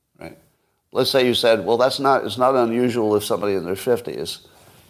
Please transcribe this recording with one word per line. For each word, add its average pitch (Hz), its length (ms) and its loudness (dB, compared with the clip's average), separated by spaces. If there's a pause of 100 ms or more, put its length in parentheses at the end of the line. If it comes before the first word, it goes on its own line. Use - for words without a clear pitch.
(200)
right? - 180 -16 (540)
Let's 123 180 0
say 131 160 2
you 120 80 2
said, 110 320 2
"Well, 113 120 2
that's 131 220 0
not, 135 260 0
it's 104 120 -8
not 131 180 2
unusual 117 600 0
if 104 80 2
somebody 101 320 -2
in 85 100 -4
their 92 100 -4
fifties 85 720 -6 (420)